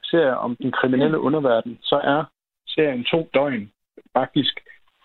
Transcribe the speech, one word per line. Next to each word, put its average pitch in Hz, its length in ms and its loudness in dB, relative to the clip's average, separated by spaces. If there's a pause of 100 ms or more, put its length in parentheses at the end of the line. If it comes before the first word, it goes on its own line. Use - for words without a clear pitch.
serier 151 300 2
om 117 220 -4
den 127 160 -4
kriminelle 139 480 2
underverden, 131 600 0
så - 220 0
er 143 200 2 (440)
serien 135 360 0
To 165 300 -2
Døgn 135 380 -2 (440)
faktisk, 131 440 -2 (440)